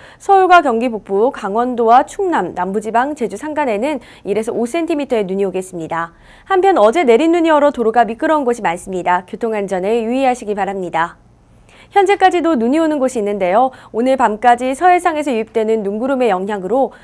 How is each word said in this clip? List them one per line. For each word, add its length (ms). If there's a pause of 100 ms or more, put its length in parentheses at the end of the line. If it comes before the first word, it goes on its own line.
(180)
서울과 420
경기 300
북부, 400
강원도와 720
충남, 520
남부지방, 600
제주 240
산간에는 640 (240)
일에서 280
오 140
센티미터의 580
눈이 220
오겠습니다. 640 (320)
한편 320
어제 280
내린 280
눈이 160
얼어 220
도로가 340
미끄러운 400
곳이 160
많습니다. 640
교통안전에 760
유의하시기 520
바랍니다. 600 (720)
현재까지도 680
눈이 240
오는 180
곳이 220
있는데요. 500 (220)
오늘 240
밤까지 580
서해상에서 560
유입되는 540
눈구름의 440
영향으로 600 (140)